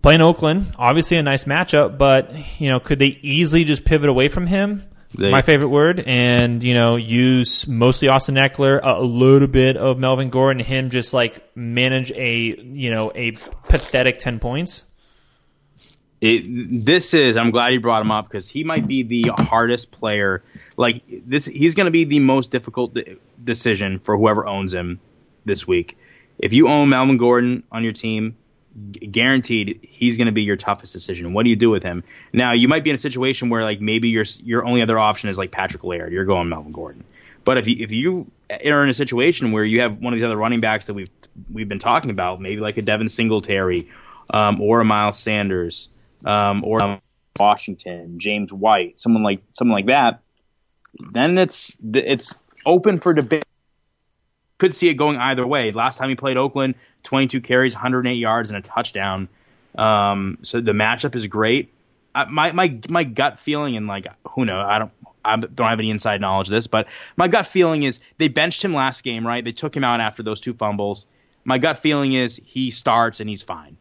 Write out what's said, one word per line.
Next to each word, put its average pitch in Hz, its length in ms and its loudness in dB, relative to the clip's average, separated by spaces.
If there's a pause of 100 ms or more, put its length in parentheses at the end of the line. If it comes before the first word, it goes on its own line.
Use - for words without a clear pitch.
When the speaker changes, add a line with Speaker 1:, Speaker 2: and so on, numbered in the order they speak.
Speaker 1:
Playing 156 180 8
Oakland, 170 460 4 (120)
obviously 147 380 2
a 160 60 2
nice 139 220 0
matchup, 147 540 0
but, 135 340 4 (280)
you 143 100 0
know, 127 80 2
could 139 220 -2
they 139 220 2
easily 156 420 2
just 147 200 0
pivot 147 240 4
away 131 200 4
from 180 180 -2
him? 196 360 -2 (300)
Speaker 2:
They - 200 2
Speaker 1:
My 135 100 6
favorite 147 260 4
word, 151 380 2
and, 120 560 2
you 123 120 2
know, 117 200 4
use 123 720 2
mostly 127 400 4
Austin 135 300 2
Eckler, 135 440 2
a, 107 200 0
a - 20 0
little 131 460 6
bit 131 280 4
of 127 220 0
Melvin 131 320 0
Gordon, 127 340 0
him 131 260 -4
just, 123 220 -4
like, 120 320 -2 (120)
manage 123 560 -2
a, 117 260 -2
you 123 520 -4
know, 110 260 -2
a 117 160 -4 (360)
pathetic 127 520 2
ten 120 180 -6
points. 135 460 -6 (1400)
Speaker 2:
It, 113 640 -2
this 170 300 2
is, 131 220 4
I'm 117 140 2
glad 120 220 2
you 127 80 0
brought 110 220 0
him 107 80 0
up 107 180 -2
'cause 101 180 -10
he 151 160 -8
might 160 240 -4
be 135 160 -2
the 117 360 0
hardest 117 520 0
player. 101 540 -2 (320)
Like, 120 260 0 (240)
this, 143 200 -2
he's 160 280 2
gonna 185 160 2
be 165 140 2
the 147 160 2
most 131 300 2
difficult 120 420 -4
de-, 98 240 -10 (260)
decision 104 580 -2
for 107 180 0
whoever 107 280 2
owns 98 280 -6
him 90 260 -8 (460)
this 101 200 -4
week. 87 300 -2 (420)
If - 140 -2
you 139 160 6
own 143 220 6
Melvin 131 260 4
Gordon 120 460 2 (100)
on 113 120 -4
your 110 100 -4
team, 110 420 -4 (540)
g-, 104 160 -16
guaranteed 113 760 0
he's 120 360 -2
gonna 117 120 2
be 107 120 0
your 101 140 0
toughest - 360 -6
decision. 90 400 -10
What 107 120 0
do 120 40 4
you 113 80 4
do 113 140 4
with 98 120 0
him? 87 220 -8 (300)
Now, 123 180 2
you 120 160 4
might 156 160 2
be 151 60 0
in 139 60 -2
a - 20 -8
situation 127 500 -4
where, 117 140 0
like, 107 180 -4
maybe 113 300 0
your 113 100 0
s-, - 220 -6
your 117 240 -2
only 120 160 2
other 110 160 2
option 107 320 0
is, 95 80 -6
like, 95 120 -6
Patrick 95 340 -8
Laird. 85 280 -8
You're 92 140 -2
going 87 240 0
Melvin 76 220 -12
Gordon. - 300 -14 (420)
But 131 120 2
if 110 100 -2
you, 117 120 0
if 110 140 -8
you 165 380 -4 (200)
are 143 340 2
in 139 60 2
a 123 40 0
situation 131 580 0
where 107 120 0
you 110 160 2
have 110 220 -2
one 123 100 -4
of 117 60 -2
these 113 60 -2
other 113 120 -2
running 113 240 -2
backs 110 240 -2
that 107 80 -10
we've, 98 160 -10 (420)
we've 110 180 -8
been 98 100 -8
talking 120 320 0
about, 92 320 -6
maybe, 101 180 -8
like, 107 160 -6
a 113 60 -4
Devin 107 260 -2
Singletary, 98 800 -2 (400)
um, 104 320 2
or 110 200 4
a 113 40 4
Miles 104 340 2
Sanders, 95 720 -4 (340)
um, 101 420 0
or, 107 180 0
um, 101 180 -4 (380)
Washington, 90 800 -2
James 101 340 -6
White, 98 460 0
someone 113 240 2
like, 101 180 -2 (120)
someone 120 220 0
like 98 120 -2
that, 127 340 2 (920)
then 165 260 2
it's, - 360 -2 (200)
it's - 400 -2 (320)
open 180 320 4
for 170 160 2
debate 147 320 0 (1120)
could 185 160 2
see 175 120 2
it 156 60 2
going 147 220 0
either 127 280 -2
way. 123 280 0
Last 117 260 -4
time 131 100 -4
he 131 60 -2
played 131 220 -4
Oakland, 135 400 -2 (260)
twenty-two 135 380 0
carries, 127 340 0
hundred 127 320 -2
eight 123 120 -2
yards, 113 320 -2
and 104 80 -8
a - 40 -8
touchdown. 98 640 -6 (460)
Um, 101 680 0
so - 180 -6
the 110 120 0
matchup 113 420 -2
is 110 120 -6
great. 110 460 -2 (420)
I, - 120 0
my, 156 260 -2
my, 165 360 0
my 170 160 0
gut 123 340 -2
feeling, 147 380 -4
and, 107 100 -6
like, 98 200 -8 (220)
who 131 160 -4
knows? 98 240 -4
I 107 120 2
don't, 113 120 -6 (320)
I 110 120 0
don't 113 320 -2
have 113 100 0
any 110 120 -2
inside 107 300 -2
knowledge 95 280 -2
of 101 60 -2
this, 113 120 0
but 110 220 -2 (280)
my 180 120 2
gut 196 180 2
feeling 165 380 2
is 127 160 -4 (180)
they 156 100 2
benched 151 360 -2
him 165 100 -2
last 131 300 -2
game, 117 220 -6
right? 117 180 -4
They 113 80 -8
took 151 240 -8
him 139 80 -2
out 120 160 0
after 110 220 -6
those 107 180 -6
two 120 120 -8
fumbles. 104 540 -6 (380)
My 131 140 -2
gut 151 200 0
feeling 143 340 0
is 127 320 -2
he 131 260 -6
starts 113 500 0
and 107 100 -8
he's 101 120 -10
fine. 80 380 -16